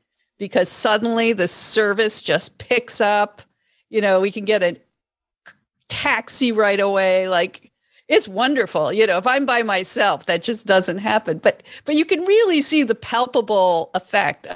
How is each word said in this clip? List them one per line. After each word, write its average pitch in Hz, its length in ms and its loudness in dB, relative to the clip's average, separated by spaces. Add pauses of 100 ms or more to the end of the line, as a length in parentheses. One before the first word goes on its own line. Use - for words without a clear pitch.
(400)
because 190 300 -2
suddenly 226 640 0
the 185 140 -2
service 214 760 0
just - 340 -2
picks - 420 -4
up. 208 420 0 (480)
You 220 120 -2
know, 190 200 2
we 196 100 0
can 202 140 -10
get 202 180 2
a 175 140 0 (1120)
taxi 240 640 -2
right 208 280 2
away. 190 480 2
Like, 185 440 -4 (360)
it's 311 200 0
wonderful. 196 640 -2
You 220 120 2
know, 180 120 2
if 190 100 -4
I'm 277 180 0
by 240 160 0
myself, 196 680 -2
that 170 160 -2
just 226 220 -6
doesn't 190 340 2
happen. 214 400 -2
But, - 220 0 (220)
but 302 120 -2
you 311 100 2
can 339 180 -2
really 381 380 2
see 302 220 2
the 220 120 0
palpable 214 960 0
effect 185 640 -2